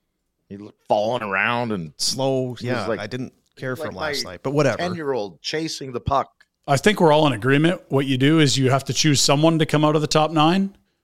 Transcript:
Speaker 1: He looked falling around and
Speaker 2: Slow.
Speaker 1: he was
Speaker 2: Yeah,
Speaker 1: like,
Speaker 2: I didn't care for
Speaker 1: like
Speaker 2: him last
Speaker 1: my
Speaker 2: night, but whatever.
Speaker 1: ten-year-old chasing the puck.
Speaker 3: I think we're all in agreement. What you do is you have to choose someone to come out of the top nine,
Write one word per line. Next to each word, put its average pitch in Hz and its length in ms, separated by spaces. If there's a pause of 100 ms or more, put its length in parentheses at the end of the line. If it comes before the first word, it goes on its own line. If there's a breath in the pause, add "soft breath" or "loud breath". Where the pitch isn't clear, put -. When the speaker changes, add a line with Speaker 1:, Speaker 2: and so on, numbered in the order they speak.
(480)
Speaker 1:
He 98 80
looked 101 320
falling 113 340
around 110 500
and 82 260
Speaker 2:
Slow. 131 480
Speaker 1:
he - 40
was 117 120
Speaker 2:
Yeah, 123 240
Speaker 1:
like, 110 140
Speaker 2:
I 104 60
didn't 127 280 (220)
care 127 200
for 160 80
Speaker 1:
like 147 80
Speaker 2:
him 92 40
last 143 280
Speaker 1:
my 90 80
Speaker 2:
night, 90 100
but 135 100
whatever. 131 260
Speaker 1:
ten-year-old 139 600
chasing 156 520
the 117 80
puck. 135 300 (360)
Speaker 3:
I 143 100
think 208 240
we're 160 120
all 151 160
in 135 40
agreement. 139 480 (100)
What 135 160
you 131 120
do 151 220
is 131 180
you 131 120
have - 160
to 139 60
choose 143 280
someone 156 400
to 143 60
come 151 180
out 151 100
of 151 80
the 151 60
top 156 220
nine, 170 460 (280)